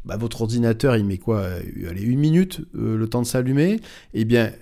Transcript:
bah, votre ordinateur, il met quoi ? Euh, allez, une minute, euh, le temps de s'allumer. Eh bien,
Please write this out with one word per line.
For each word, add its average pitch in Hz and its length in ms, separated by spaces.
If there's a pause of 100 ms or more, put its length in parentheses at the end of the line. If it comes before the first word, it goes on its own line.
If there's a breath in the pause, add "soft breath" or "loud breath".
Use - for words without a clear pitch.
bah, - 140
votre 113 240
ordinateur, 117 540
il 104 100
met 98 100
quoi ? 107 220
Euh, 90 240 (260)
allez, 92 140
une 123 160
minute, 160 420 (140)
euh, 113 200
le 110 140
temps 120 140
de 117 40
s'allumer. 143 540 (320 loud breath)
Eh 110 140
bien, 117 360